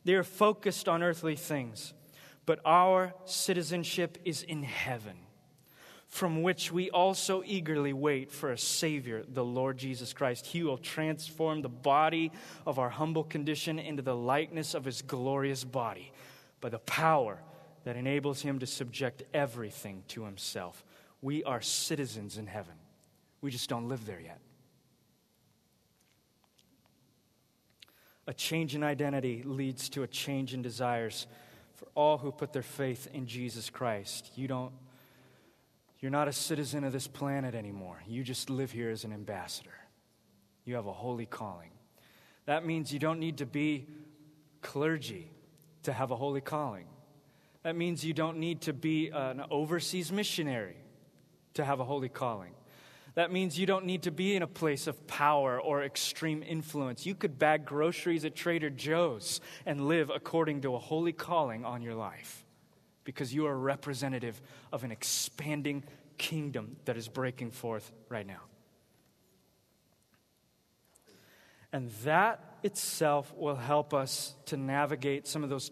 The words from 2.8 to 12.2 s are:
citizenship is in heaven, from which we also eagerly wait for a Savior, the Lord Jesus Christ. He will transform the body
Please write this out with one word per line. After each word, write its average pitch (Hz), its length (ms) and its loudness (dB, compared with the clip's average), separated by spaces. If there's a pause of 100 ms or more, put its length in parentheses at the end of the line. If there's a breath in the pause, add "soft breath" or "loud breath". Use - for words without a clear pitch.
citizenship 170 1000 0
is 170 180 -2
in 151 220 -6
heaven, 110 540 -4 (920 loud breath)
from 160 340 2
which 175 300 2
we 180 180 2
also 185 560 4
eagerly 156 460 2
wait 135 400 2
for - 180 -2
a 120 80 -2
Savior, 127 680 0
the 127 160 0
Lord 127 340 0
Jesus 123 340 -6
Christ. 127 340 0
He 170 180 0
will 135 140 2
transform 156 840 0
the 127 60 -2
body 156 640 6 (340 loud breath)